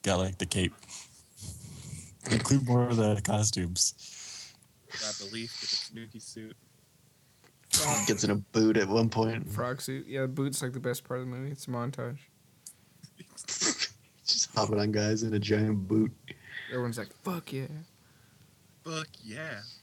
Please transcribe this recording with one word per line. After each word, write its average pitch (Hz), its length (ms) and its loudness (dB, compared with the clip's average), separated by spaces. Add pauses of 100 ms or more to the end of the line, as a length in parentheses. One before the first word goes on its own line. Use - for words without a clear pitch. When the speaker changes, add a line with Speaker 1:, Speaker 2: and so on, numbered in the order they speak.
Speaker 1:
got, 95 180 2
like, 92 200 0
the 98 60 0
cape. 90 280 0 (1600)
Include 131 360 4
more 123 200 6
of 120 100 4
the 107 260 6
costumes. - 1300 0 (480)
Speaker 2:
That 107 180 -6
belief 113 420 -8
with - 100 -4
the - 60 0 (120)
Tanuki 113 300 -14
suit. 110 360 -14 (1500)
Speaker 3:
Gets 101 160 2
in 104 80 4
a 101 40 4
boot 110 420 4
at 98 100 6
one 113 220 4
point. 110 420 0
Speaker 4:
Frog 123 300 -4
suit. 135 260 -6
Yeah, 135 140 -4
the 131 60 0
boot's, 135 340 -2
like, 127 120 -4
the 131 60 -6
best 123 240 -2
part 127 160 -4
of 127 100 -6
the 123 60 -6
movie. 135 160 -6
It's - 160 -10
a - 20 -12
montage. 123 500 -4 (960)
Speaker 3:
<laughs> - 720 -4 (400)
Just - 280 2
hopping 107 240 2
on 107 120 2
guys 107 320 2
in 110 100 0
a 104 60 4
giant 107 480 2
boot. 110 240 4 (600)
Speaker 4:
Everyone's 123 280 -2
like, 98 120 -8 (120)
"Fuck 175 300 -6
yeah." 135 140 -6 (1160)
Speaker 2:
Fuck 160 220 -6 (160)
yeah. 117 360 -10 (240)